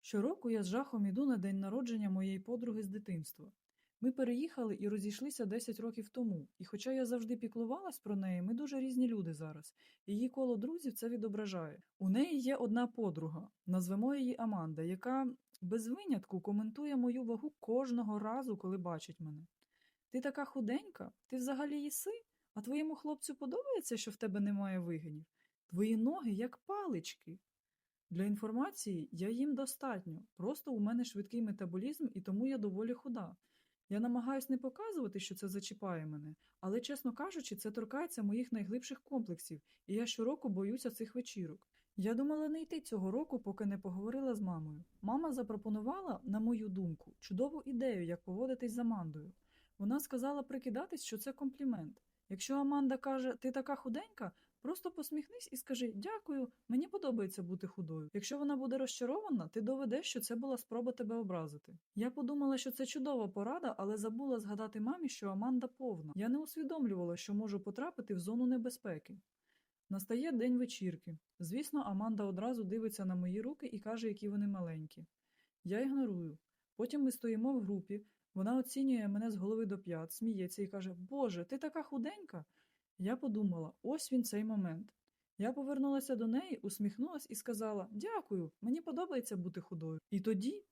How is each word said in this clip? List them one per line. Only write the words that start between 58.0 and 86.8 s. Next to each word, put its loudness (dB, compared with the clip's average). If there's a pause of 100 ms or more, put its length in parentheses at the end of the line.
Якщо -2
вона 2
буде 0
розчарована, 0
ти -2
доведеш, 2
що -2
це -2
була 0
спроба -2
тебе -2
образити. -4 (180)
Я 0
подумала, 2
що -2
це -2
чудова 0
порада, -2
але 0
забула 0
згадати -4
мамі, 0
що -2
Аманда 2
повна. -4
Я 2
не 4
усвідомлювала, 0
що -4
можу 2
потрапити -4
в 0
зону 2
небезпеки. 0 (720)
Настає 0
день 4
вечірки. -2 (220)
Звісно, 0
Аманда 2
одразу 0
дивиться 0
на 2
мої 2
руки -4
і -4
каже, -2
які -2
вони 4
маленькі. -2 (580)
Я 2
ігнорую. 2 (380)
Потім 2
ми 6
стоїмо 2
в 4
групі, -2 (300)
вона 4
оцінює 4
мене 2
з -2
голови 2
до -2
п'ят, -4
сміється 0
і 0
каже: -4
«Боже, 0
ти -4
така -4
худенька!» -4 (520)
Я 2
подумала: 0
«Ось -2
він 6
цей 0
момент». 0 (440)
Я 2
повернулася 2
до 2
неї, 2
усміхнулась -2